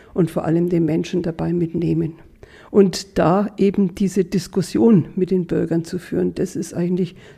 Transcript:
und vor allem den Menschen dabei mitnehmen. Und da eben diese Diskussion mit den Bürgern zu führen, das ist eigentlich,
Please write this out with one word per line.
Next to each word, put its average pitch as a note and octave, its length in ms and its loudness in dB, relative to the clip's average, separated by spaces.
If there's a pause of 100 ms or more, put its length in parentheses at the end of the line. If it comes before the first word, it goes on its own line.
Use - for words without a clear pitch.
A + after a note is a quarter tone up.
(140)
und E3 160 2
vor - 160 -4
allem F3 240 0
den E3+ 160 2
Menschen E3+ 380 -2
dabei E3 280 -4
mitnehmen. E3 600 -2 (580)
Und - 460 2
da F#3 300 2 (100)
eben G3 380 2
diese G3 300 0
Diskussion F#3+ 800 2 (100)
mit F#3 160 0
den F#3 160 0
Bürgern E3+ 360 0
zu F3+ 140 -8
führen, F3+ 380 -4
das - 200 -4
ist - 200 -8
eigentlich, F3 400 -2 (220)